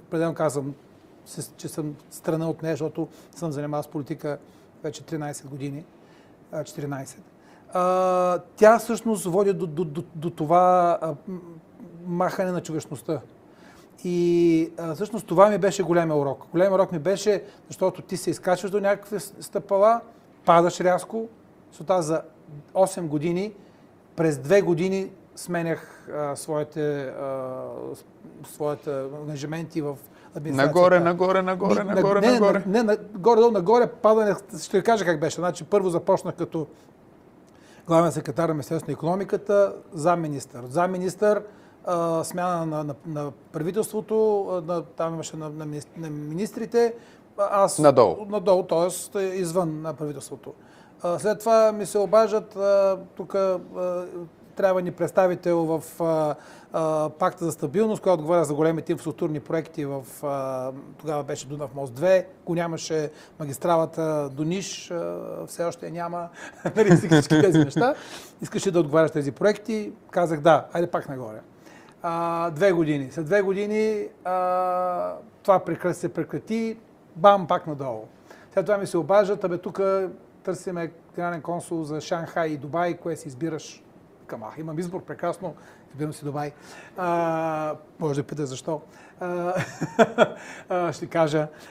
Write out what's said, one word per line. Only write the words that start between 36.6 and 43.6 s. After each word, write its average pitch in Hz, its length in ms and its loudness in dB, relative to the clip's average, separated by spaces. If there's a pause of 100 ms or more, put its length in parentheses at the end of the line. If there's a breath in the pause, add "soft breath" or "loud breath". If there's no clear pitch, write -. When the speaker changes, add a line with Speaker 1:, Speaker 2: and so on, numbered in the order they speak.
Speaker 1:
главен 165 260 4
секретар 156 360 -2
на 160 60 0
Министерството 151 360 -6
на - 20 -4
икономиката, 196 840 0 (180)
замминистър. 156 720 -2
От 127 100 -12
замминистър, 185 720 0 (440 loud breath)
а, 170 380 0
смяна 180 420 -4
на, 156 180 -4
на, 147 100 -6 (120)
на 147 260 -6 (200)
правителството, 208 920 0 (220)